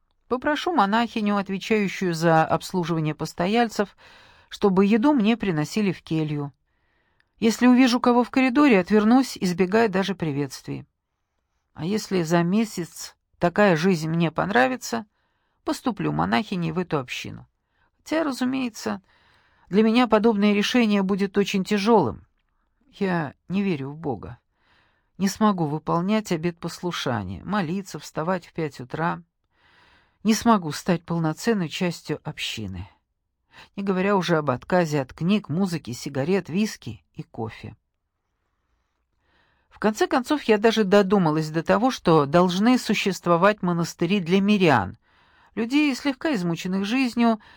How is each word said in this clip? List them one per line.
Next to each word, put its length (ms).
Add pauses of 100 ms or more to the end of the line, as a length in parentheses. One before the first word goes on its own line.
(280)
Попрошу 440
монахиню, 640
отвечающую 800
за 300
обслуживание 720
постояльцев, 800 (520)
чтобы 380
еду 260
мне 240
приносили 540
в 120
келью. 500 (880)
Если 260
увижу 320
кого 240
в 80
коридоре, 480
отвернусь, 600
избегая 480
даже 260
приветствий. 720 (880)
А 100
если 380
за 220
месяц 720 (220)
такая 380
жизнь 320
мне 220
понравится, 760 (580)
поступлю 480
монахиней 580
в 80
эту 200
общину. 500 (480)
Хотя, 260
разумеется, 800 (680)
для 140
меня 240
подобное 460
решение 500
будет 360
очень 260
тяжёлым. 640 (680)
Я 360 (140)
не 140
верю 280
в 60
Бога. 420 (800)
Не 100
смогу 380
выполнять 680
обет 260
послушания, 840
молиться, 540
вставать 480
в 60
пять 280
утра. 420 (1000)
Не 100
смогу 380
стать 320
полноценной 640
частью 560
общины, 640 (880)
не 80
говоря 320
уже 200
об 140
отказе 500
от 120
книг, 360
музыки, 440
сигарет, 560
виски 640
и 100
кофе. 540 (1900)
В 100
конце 300
концов, 360
я 140
даже 240
додумалась 680
до 120
того, 300
что 340
должны 520
существовать 840
монастыри 560
для 220
мирян, 580 (560)
людей, 400
слегка 400
измученных 500
жизнью, 540 (180)